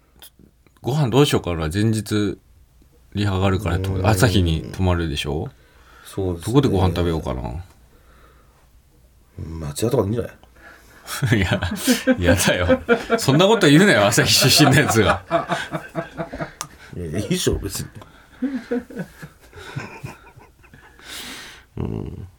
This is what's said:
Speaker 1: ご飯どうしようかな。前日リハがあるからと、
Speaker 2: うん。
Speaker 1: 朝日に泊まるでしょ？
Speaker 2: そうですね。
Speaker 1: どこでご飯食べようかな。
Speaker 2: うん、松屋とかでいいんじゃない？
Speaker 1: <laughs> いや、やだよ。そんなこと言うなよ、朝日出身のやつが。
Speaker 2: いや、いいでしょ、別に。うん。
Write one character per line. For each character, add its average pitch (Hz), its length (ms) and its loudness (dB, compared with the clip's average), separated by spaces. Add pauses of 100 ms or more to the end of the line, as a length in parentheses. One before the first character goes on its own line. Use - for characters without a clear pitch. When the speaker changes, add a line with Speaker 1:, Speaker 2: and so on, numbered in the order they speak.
(840)
Speaker 1:
ご 123 120 -4
飯 147 160 0
ど 120 100 6
う 147 60 6
し - 60 0
よ 117 60 2
う - 40 -4
か 85 120 -4
な。 80 180 -2
前 104 120 0
日 107 540 -2 (760)
リ 101 100 -2
ハ 95 140 -2
が 92 80 2
あ 95 40 2
る 95 100 0
か - 80 -4
ら 82 100 0
と、 95 140 -2
Speaker 2:
う 92 100 -4
ん。 95 40 0
Speaker 1:
朝 101 200 2
日 95 160 2
に 80 300 -2
泊 92 100 -6
ま 90 120 2
る 85 140 -2
で 71 80 -6
し - 100 -6
ょ？ 80 220 -6 (560)
Speaker 2:
そ 92 280 -6
う - 40 -8
で 82 60 -14
す 92 60 -8
ね。 107 40 -2
Speaker 1:
ど 139 80 4
こ - 0 -
で 131 80 4
ご 98 180 2
飯 - 20 2
食 87 160 0
べ 87 60 0
よ 80 80 -2
う 73 40 -6
か 65 100 -6
な。 64 100 -8 (2000)
Speaker 2:
う 92 100 -10
ん、 80 120 -10
松 76 260 -4
屋 120 40 -2
と 139 60 0
か 113 60 4
で 95 80 -4
い - 20 -2
い 120 60 -4
ん - 20 -2
じ - 0 -
ゃ - 40 -4
な - 60 -12
い？ - 40 -20 (680)
Speaker 1:
<laughs> 113 360 -2
い - 20 2
や、 95 200 0 (580)
や - 180 4
だ - 200 2
よ。 254 260 0 (360)
そ 143 140 2
ん 143 60 6
な 185 80 6
こ 220 100 6
と 160 120 4
言 147 140 8
う 208 40 6
な 196 60 6
よ、 104 140 4
朝 - 180 2
日 - 80 0 (180)
出 151 140 6
身 131 60 8
の 131 80 6
や 127 100 4
つ 104 140 4
が。 - 220 0 (1700)
Speaker 2:
い - 40 -10
や、 82 200 -8
い - 40 -4
い - 60 -6
で 180 60 -2
し 180 120 -4
ょ、 101 100 2
別 98 220 -10
に。 110 60 -10 (4000)
う 50 40 -6
ん。 55 460 -10 (100)